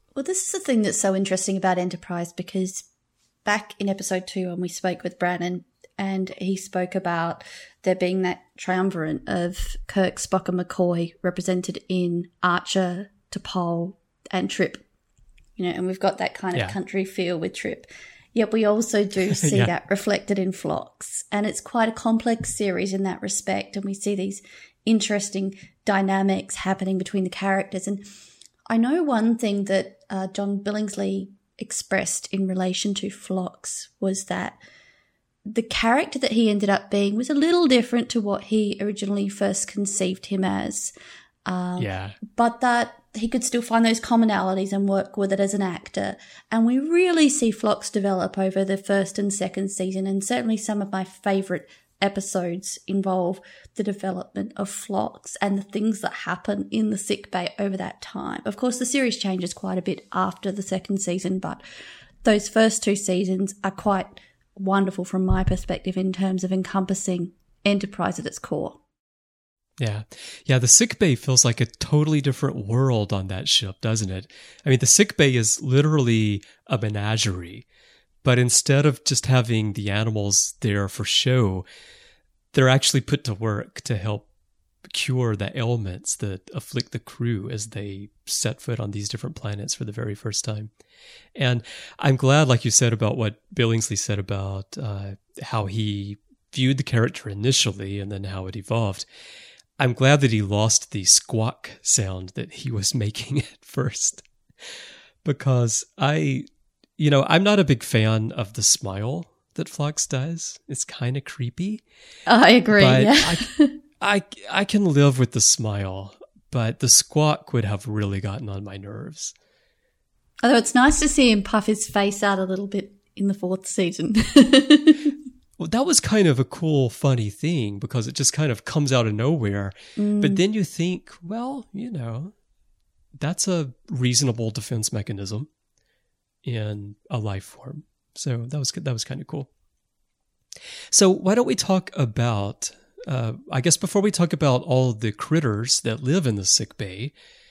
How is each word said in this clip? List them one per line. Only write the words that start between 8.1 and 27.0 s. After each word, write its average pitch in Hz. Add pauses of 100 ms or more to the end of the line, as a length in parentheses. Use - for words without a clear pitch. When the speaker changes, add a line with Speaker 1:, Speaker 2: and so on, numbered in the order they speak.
Speaker 1:
that 180 (160)
triumvirate 185
of 180 (100)
Kirk, 190
Spock, -
and 180
McCoy 175
represented 180
in 175 (160)
Archer, 180 (200)
T'Pol, 170 (340)
and 190
Trip. - (760)
You 185
know, 175
and 185
we've 185
got 190
that -
kind 180
of 131
Speaker 2:
Yeah. 95
Speaker 1:
country 190
feel 180
with 180
Trip. - (460)
Yet 220
we 220
also 208
do 196
Speaker 2:
<laughs> -
Speaker 1:
see 143
Speaker 2:
Yeah. 117
Speaker 1:
that -
reflected 202
in 185
Phlox. -
And 208
it's -
quite 226
a 226
complex 226
series 196
in 196
that 185
respect. 196
And 196
we 196
see 202
these 196 (440)
interesting 202 (280)
dynamics 196
happening 190
between 190